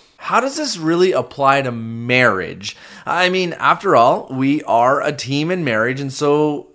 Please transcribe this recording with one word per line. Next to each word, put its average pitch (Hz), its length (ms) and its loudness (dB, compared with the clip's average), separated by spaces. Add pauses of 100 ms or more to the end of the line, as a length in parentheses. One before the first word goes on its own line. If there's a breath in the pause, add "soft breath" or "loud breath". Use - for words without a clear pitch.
(180 loud breath)
how 190 200 -2
does 269 180 -2
this 277 200 -6
really 170 340 2
apply 135 520 0
to 127 100 -4
marriage? 113 1040 -2 (280 loud breath)
I 180 240 0
mean, 180 260 -2
after 160 420 2
all, 143 340 4
we 135 320 0
are 127 400 2
a 143 80 -2
team 143 400 -4
in 180 140 -4
marriage, 123 360 -2
and 139 120 -8
so 147 640 0